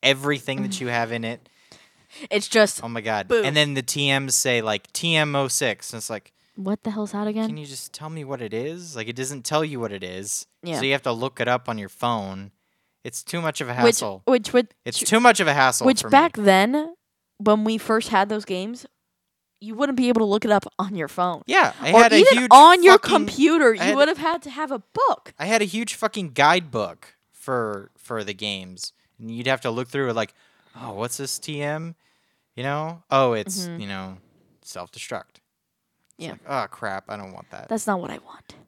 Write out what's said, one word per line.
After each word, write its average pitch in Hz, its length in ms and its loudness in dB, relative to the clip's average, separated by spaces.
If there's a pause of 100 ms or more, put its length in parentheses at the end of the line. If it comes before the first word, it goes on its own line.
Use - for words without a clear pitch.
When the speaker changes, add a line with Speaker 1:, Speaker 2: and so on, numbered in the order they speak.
Speaker 1:
everything 135 600 0
that 131 180 -8
you 127 80 -6
have 117 240 -4
in 117 120 -8
it. 117 240 -10 (840)
Speaker 2:
It's 202 180 -4
just 214 340 2
Speaker 1:
Oh 117 60 -10
my 117 120 -8
God. 107 280 -4
Speaker 2:
boom. 233 160 0
Speaker 1:
And 143 120 0
then 147 180 2
the 135 80 -4
T 139 360 -2
Ms 135 160 -4
say, 123 280 0
like, 107 300 -4
T 165 220 -2
M 147 220 0
oh 139 120 0
six, - 440 -4
and 117 60 -12
it's - 120 -12
like, 104 220 -12 (240)
Speaker 2:
What 196 260 -8
the 220 80 -8
hell's 208 220 -8
that 208 160 -6
again? 220 180 -6
Speaker 1:
"Can 220 100 -8
you 147 100 -14
just 135 260 -16
tell 156 180 -16
me 156 140 -12
what 135 180 -10
it 107 100 -10
is?" 156 440 -10
Like, 110 120 -8
it 120 80 -8
doesn't 131 280 -10
tell 156 200 0
you 147 140 -8
what 110 140 -6
it 95 100 -10
is. 92 440 -10 (180)
Speaker 2:
Yeah. 160 140 -6
Speaker 1:
So 120 60 -4
you 135 80 0
have 135 100 -2
to 127 100 -2
look 127 280 -6
it 113 80 -2
up 123 200 -2
on 110 100 -6
your 101 100 -12
phone. 101 640 -6 (540)
It's - 180 -12
too 175 180 -8
much 156 220 -6
of 127 60 -8
a 123 80 -6
Speaker 2:
Which, 127 200 4
Speaker 1:
hassle. 98 300 -8
Speaker 2:
which 247 260 0
would, 247 220 0 (100)
Speaker 1:
It's 120 140 -8
Speaker 2:
ch- - 60 -4
Speaker 1:
too 220 160 2
much 240 200 6
of 180 60 0
a 143 80 2
hassle 131 320 2
Speaker 2:
which 262 160 2
Speaker 1:
for 220 80 -4
Speaker 2:
back 233 260 4
Speaker 1:
me. 208 80 -4
Speaker 2:
then, 247 500 2 (440)
when 214 260 2
we 220 140 -2
first 220 320 -2
had 202 180 2
those 214 160 -6
games, 190 400 -8 (760)
you 214 160 -14
wouldn't 277 220 -2
be 247 120 2
able 233 100 4
to 220 80 2
look 202 180 0
it 220 60 0
up 196 160 2 (120)
on 202 180 -6
your 156 120 -6
phone. 180 380 -6
Speaker 1:
Yeah, 330 340 2
I 160 140 -2
Speaker 2:
Or 233 80 10
Speaker 1:
had 233 100 8
a 302 40 6
Speaker 2:
even 508 220 8
Speaker 1:
huge 247 120 -2
Speaker 2:
on 339 320 12
your 381 160 10
Speaker 1:
fucking, - 120 -2
Speaker 2:
computer, 294 600 4
Speaker 1:
I - 40 2
Speaker 2:
you 190 60 -10
Speaker 1:
had, 196 160 2
Speaker 2:
would 285 120 6
have 359 100 0
had 320 240 -4
to 294 80 -16
have 269 200 -8
a 277 100 -6
book. - 580 -2
Speaker 1:
I 156 80 -6
had 220 160 2
a - 20 0
huge 208 300 -6
fucking 196 380 -6
guidebook 139 840 0 (180)
for, 110 640 -6
for 110 260 -10
the 101 120 -8
games, 95 580 -10 (260)
and 113 120 -16
you'd 117 160 -10
have 135 160 0
to 123 80 -4
look 120 180 -6
through 139 220 -4
it 113 60 -4
like, 110 180 -6 (420)
"Oh, 123 160 -16
what's 113 240 -8
this 135 220 -10
T 147 240 -10
M? 156 320 -8 (600)
You 123 100 -12
know? 156 460 -8
Oh, 135 220 2
it's, 180 340 -6
Speaker 2:
Mm-hmm. 170 140 -12
Speaker 1:
you 101 80 -12
know, 95 300 -12 (420)
self-destruct." - 800 -14 (800)
It's 165 80 -14
Speaker 2:
Yeah. - 60 -14
Speaker 1:
like, - 140 -20
"Oh, 127 240 -6
crap, 98 380 -10
I 104 80 -12
don't 95 160 -16
want - 180 -20
that." - 200 -16
Speaker 2:
That's 220 160 -6
not 196 120 -2
what - 120 -12
I - 80 -14
want. - 380 -20 (120)